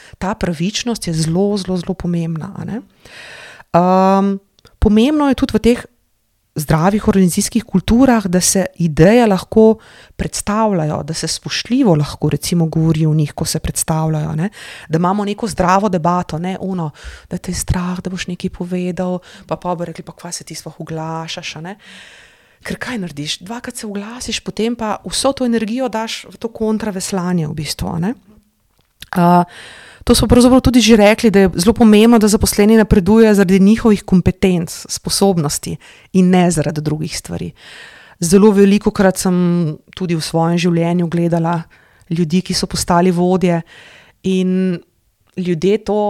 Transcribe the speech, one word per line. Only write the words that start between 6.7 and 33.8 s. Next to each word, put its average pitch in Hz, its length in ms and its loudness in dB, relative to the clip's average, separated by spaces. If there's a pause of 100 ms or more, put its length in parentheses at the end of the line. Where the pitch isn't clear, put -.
organizacijskih 196 580 0
kulturah, 226 600 2
da 180 140 0
se 185 260 0 (100)
ideje 170 500 4
lahko 220 520 4 (360)
predstavljajo, 185 880 -4
da 151 120 -10
se 160 140 -8
spoštljivo 233 640 -2
lahko, 151 340 -2
recimo, 165 380 -2
govori 160 400 0
o 151 80 0
njih, 151 180 0
ko - 120 -6
se - 140 -4
predstavljajo, 156 760 -4
ne. 175 160 -4 (340)
Da 160 140 -4
imamo 190 260 0
neko 208 220 -6
zdravo 185 420 0
debato, 175 500 -2
ne 185 200 -6
ono, 180 320 -6 (340)
da 180 140 -10
te - 120 -12
je 180 60 -6
strah, 180 440 -4
da 180 100 -8
boš 185 160 -10
nekaj 180 240 -8
povedal, 180 680 -6 (260)
pa 160 120 -8
pol 180 200 -6
bojo 170 100 -8
rekli: - 180 -14
"Pa - 80 -20
kva 175 200 -18
se - 120 -14
ti 165 100 -16
sploh 160 240 -16
oglašaš," 160 760 -10
a 156 80 -16
ne. 190 140 -14 (840)
Ker - 160 -10
kaj 247 220 -10
narediš? 151 400 -10
Dvakrat 233 380 -14
se 226 100 -12
oglasiš, 214 540 -10
potem 226 340 -4
pa 220 280 -6
vso 262 300 -2
to 262 120 -6
energijo 233 440 -4
daš 226 360 -10
v 185 120 -20
to 226 120 -10
kontraveslanje 190 1000 -4
v 151 80 -8
bistvu, 156 340 -8
a 170 100 -6
ne. 196 160 -4 (960)
A, 175 320 4 (560)
to - 140 4
smo 233 120 0
pravzaprav 247 340 6
tudi 254 200 4
že 220 160 6
rekli, 214 340 6
da 196 100 4
je 190 120 4
zelo 190 200 2
pomembno, 226 460 6
da 214 100 4
zaposleni 208 480 2
napredujejo 214 580 4
zaradi 196 260 4
njihovih 214 420 4